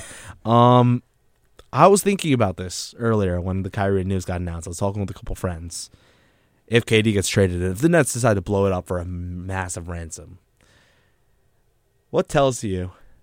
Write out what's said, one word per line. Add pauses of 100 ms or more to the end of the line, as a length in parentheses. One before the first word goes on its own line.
<laughs> (320)
Um, (720)
I
was
thinking
about
this
earlier
when
the
Kyrie
news
got
announced.
I
was
talking
with
a
couple
friends. (760)
If
K
D
gets
traded,
and
if
the
Nets
decide
to
blow
it
up
for
a
massive
ransom, (1700)
what
tells
you (320)